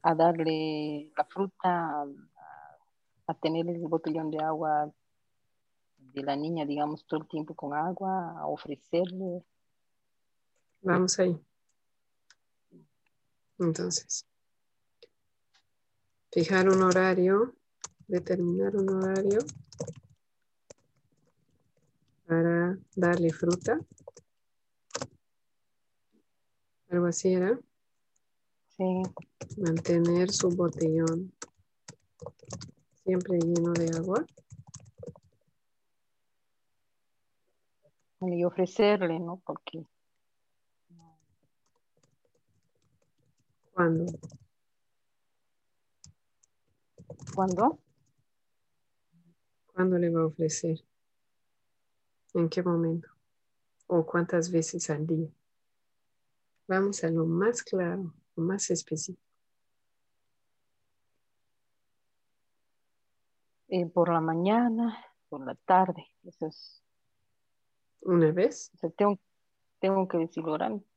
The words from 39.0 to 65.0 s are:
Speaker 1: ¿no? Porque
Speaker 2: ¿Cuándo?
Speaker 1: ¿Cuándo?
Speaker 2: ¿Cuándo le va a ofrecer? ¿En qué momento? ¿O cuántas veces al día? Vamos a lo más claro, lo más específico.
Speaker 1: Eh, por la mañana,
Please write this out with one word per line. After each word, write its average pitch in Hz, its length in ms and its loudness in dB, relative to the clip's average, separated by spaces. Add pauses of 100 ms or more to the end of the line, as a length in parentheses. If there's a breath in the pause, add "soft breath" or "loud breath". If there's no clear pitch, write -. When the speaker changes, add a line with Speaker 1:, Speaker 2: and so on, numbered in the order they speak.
Speaker 1:
¿no? 175 240 -8
Porque - 400 -12 (4000)
Speaker 2:
¿Cuándo? 170 320 2 (3250)
Speaker 1:
¿Cuándo? 190 440 2 (1900)
Speaker 2:
¿Cuándo 185 260 2
le 175 120 2
va 165 100 2
a 160 60 2
ofrecer? 160 580 -2 (1500)
¿En 170 160 2
qué 180 120 -2
momento? 165 460 0 (760)
¿O 170 180 2
cuántas 170 460 0
veces 170 400 -2
al 151 160 -2
día? 160 220 -2 (1400)
Vamos 196 340 0
a 165 80 0
lo 165 140 2
más 190 380 0
claro, 180 520 -4 (220)
lo 165 80 -2
más 190 260 -2
específico. 165 520 -6 (4000)
Speaker 1:
Eh, 180 180 0
por 175 260 2
la 165 80 4
mañana, 220 800 0 (300 loud breath)